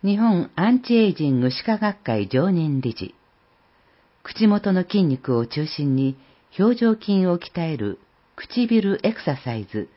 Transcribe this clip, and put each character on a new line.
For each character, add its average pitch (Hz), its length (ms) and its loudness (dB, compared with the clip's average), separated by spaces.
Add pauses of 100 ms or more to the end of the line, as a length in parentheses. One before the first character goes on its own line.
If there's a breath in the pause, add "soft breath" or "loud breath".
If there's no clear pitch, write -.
日 202 140 0
本 214 380 2
ア 202 160 2
ン 254 100 4
チ 240 140 0
エ 220 120 6
イ 180 60 0
ジ 151 160 -2
ン 131 120 2
グ 127 100 2
歯 - 140 -10
科 220 120 0
学 208 240 -4
会 107 280 -2
常 151 200 2
任 156 300 0
理 120 140 -4
事。 - 200 -12 (1080 soft breath)
口 - 240 0
元 202 240 2
の 185 120 2
筋 196 200 0
肉 131 340 0
を 117 80 0
中 151 220 -6
心 143 300 -2
に 135 200 -2 (400 soft breath)
表 220 180 2
情 233 180 2
筋 202 320 0
を 175 120 0
鍛 - 240 -8
え 160 140 -4
る 104 240 -6 (380)
唇 226 680 0
エ 226 100 0
ク - 80 -14
サ 143 140 -2
サ 127 180 -8
イ 110 120 -8
ズ 104 320 -8